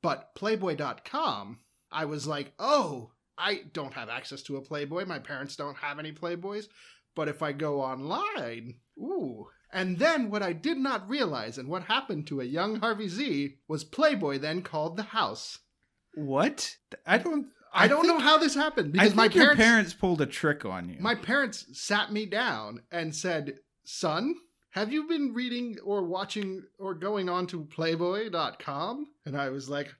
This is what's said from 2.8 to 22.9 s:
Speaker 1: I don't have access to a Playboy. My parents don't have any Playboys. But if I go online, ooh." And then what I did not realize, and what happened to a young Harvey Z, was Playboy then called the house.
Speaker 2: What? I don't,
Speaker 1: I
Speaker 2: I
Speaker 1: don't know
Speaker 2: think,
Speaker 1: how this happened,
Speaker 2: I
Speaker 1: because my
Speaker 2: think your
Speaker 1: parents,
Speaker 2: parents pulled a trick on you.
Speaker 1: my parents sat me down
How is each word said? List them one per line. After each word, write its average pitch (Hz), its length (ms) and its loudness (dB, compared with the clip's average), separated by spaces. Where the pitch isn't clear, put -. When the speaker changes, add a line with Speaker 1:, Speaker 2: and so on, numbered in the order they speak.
Speaker 1:
I 190 240 -2
don't 143 200 -8
have 113 160 -8
access 131 340 -10
to 139 140 -8
a 135 40 -8
Playboy. 147 440 -6
My 165 140 -8
parents 139 360 -10
don't 143 220 -8
have 147 220 -6
any 156 120 -8
Playboys. 180 560 -6
But 156 120 -2
if 147 160 -6
I 147 100 -2
go 143 280 -2
online, 131 920 -6
ooh." 196 480 -6
And 185 220 0
then 277 320 4
what 208 140 0
I 175 100 0
did 269 240 -2
not 247 320 -2
realize, 143 480 -2
and 131 100 -10
what 175 180 -4
happened 220 420 -2
to 135 140 -4
a 123 40 -2
young 170 340 0
Harvey 214 280 0
Z, 165 480 -2
was 151 160 -4
Playboy 202 540 2
then 156 240 -2
called 170 360 -4
the 214 60 -4
house. 196 540 -2
Speaker 2:
What? 151 640 0
I 190 100 4
don't, 302 300 -2
Speaker 1:
I 185 120 6
Speaker 2:
I - 20 8
Speaker 1:
don't 302 180 6
know 339 120 6
Speaker 2:
think, 285 60 2
Speaker 1:
how 311 140 8
this 311 160 4
happened, 277 360 0
Speaker 2:
I - 20 -4
Speaker 1:
because 185 240 8
my 220 80 8
Speaker 2:
think 214 120 6
your 320 100 10
Speaker 1:
parents, 226 180 8
Speaker 2:
parents 220 320 6
pulled 175 260 2
a 135 60 4
trick 147 360 0
on 92 260 -6
you. 80 100 -12
Speaker 1:
my 226 160 0
parents 233 580 -2
sat - 400 -2
me 214 140 -2
down 127 640 -4